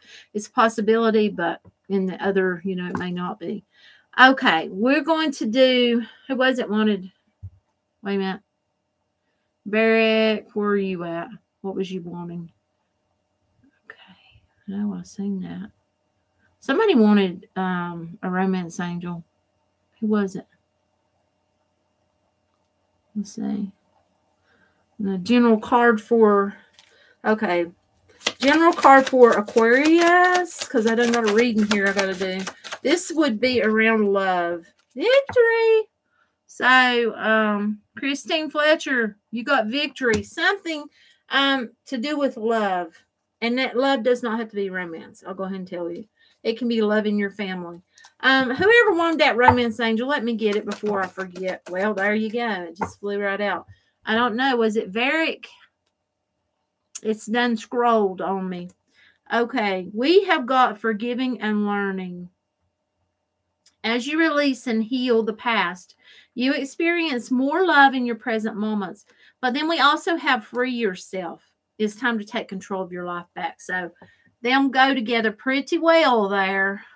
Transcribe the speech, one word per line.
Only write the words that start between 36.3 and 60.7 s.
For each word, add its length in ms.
So, 720
um, 640
Christine 540
Fletcher, 680
you 140
got 220
victory. 560
Something, 640
um, 420
to 120
do 180
with 200
love. 600
And 160
that 180
love 260
does 200
not 160
have 100
to 80
be 140
romance. 560
I'll 80
go 100
ahead 140
and 100
tell 220
you. 160
It 160
can 100
be 140
love 240
in 100
your 140
family. 500
Um, 340
whoever 380
wanted 280
that 160
romance 440
angel, 260
let 180
me 100
get 220
it 100
before 360
I 40
forget. 640
Well, 240
there 200
you 160
go. 160
It 80
just 240
flew 180
right 220
out. 260
I 100
don't 220
know. 200
Was 200
it 160
Varick? 540
It's 240
done 300
scrolled 640
on 280
me. 220
Okay. 600
We 320
have 220
got 320